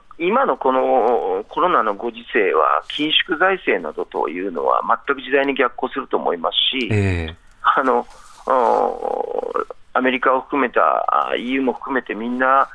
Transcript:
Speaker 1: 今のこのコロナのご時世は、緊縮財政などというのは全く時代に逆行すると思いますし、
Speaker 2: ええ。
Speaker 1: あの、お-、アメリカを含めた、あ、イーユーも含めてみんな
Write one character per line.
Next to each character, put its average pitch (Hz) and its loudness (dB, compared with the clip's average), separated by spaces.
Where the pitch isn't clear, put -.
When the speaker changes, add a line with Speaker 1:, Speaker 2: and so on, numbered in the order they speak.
Speaker 1:
今 214 0
の 143 0
こ 131 2
の 117 2
コ - -6
ロ 175 2
ナ 143 2
の 107 -2
ご 117 -6
時 113 -12
世 95 2
は、 71 2
緊 151 -4
縮 165 0
財 185 2
政 104 -2
な 76 -6
ど 87 -6
と 71 -4
い 90 -6
う 92 -6
の 69 -4
は 62 2
全 139 -2
く 135 -10
時 127 -12
代 139 2
に 139 0
逆 127 0
行 127 -4
す 135 -10
る 123 -6
と - 0
思 76 -2
い - -2
ま 82 -2
す - -2
し、 120 -4
Speaker 2:
え 92 0
え。 85 -14
Speaker 1:
あ - 2
の、 120 2
お-、 - 0
ア 123 0
メ 127 2
リ 127 -2
カ 131 2
を 131 0
含 143 -4
め 120 0
た、 71 2
あ、 67 0
イ 69 -2
ー - -6
ユ 135 0
ー - 0
も 120 2
含 127 -10
め 127 -2
て - -8
み 113 -6
ん 123 -4
な 131 4